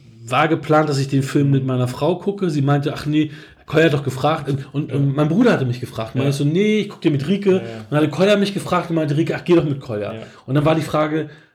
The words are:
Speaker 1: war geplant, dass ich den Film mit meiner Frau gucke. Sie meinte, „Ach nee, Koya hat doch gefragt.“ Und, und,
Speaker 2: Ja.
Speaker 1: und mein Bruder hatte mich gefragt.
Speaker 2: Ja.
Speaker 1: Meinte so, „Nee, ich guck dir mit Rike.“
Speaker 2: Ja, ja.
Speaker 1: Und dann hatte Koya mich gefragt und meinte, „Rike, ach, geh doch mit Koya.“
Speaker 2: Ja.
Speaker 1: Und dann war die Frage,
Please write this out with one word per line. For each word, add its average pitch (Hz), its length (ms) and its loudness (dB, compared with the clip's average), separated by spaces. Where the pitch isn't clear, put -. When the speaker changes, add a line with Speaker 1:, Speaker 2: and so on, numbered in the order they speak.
Speaker 1:
war 139 200 2
geplant, 156 400 2
dass 139 100 0
ich 139 100 0
den 135 140 2
Film 143 300 2
mit 135 120 2
meiner 127 220 0
Frau 147 320 -2
gucke. 202 320 -4
Sie 151 120 0
meinte, 143 300 0
„Ach - 140 -10
nee, 151 240 0
Koya 160 220 2
hat 151 80 2
doch 143 100 -2
gefragt.“ 147 440 -2
Und, 139 260 -4
und, 143 160 -4
Speaker 2:
Ja. 131 60 -4
Speaker 1:
und 139 180 2
mein 151 140 0
Bruder 208 240 4
hatte 131 120 0
mich 123 160 -2
gefragt. - 340 -8
Speaker 2:
Ja. 127 60 0
Speaker 1:
Meinte 139 160 0
so, 143 80 0
„Nee, 208 360 2
ich 202 80 -4
guck - 120 -16
dir 170 120 2
mit 139 160 -2
Rike.“ 202 220 2
Speaker 2:
Ja, 185 60 4
ja. - 40 0
Speaker 1:
Und 113 300 -10
dann 147 100 0
hatte 156 100 2
Koya 196 260 4
mich 202 160 0
gefragt 175 380 -4
und 165 60 -2
meinte, 147 200 0
„Rike, - 200 0
ach, - 80 -12
geh 175 100 4
doch 160 100 6
mit 139 160 -4
Koya.“ 104 340 -6
Speaker 2:
Ja. 113 60 -12
Speaker 1:
Und 127 100 -2
dann 147 80 4
war 160 100 4
die 160 80 0
Frage, 151 480 -2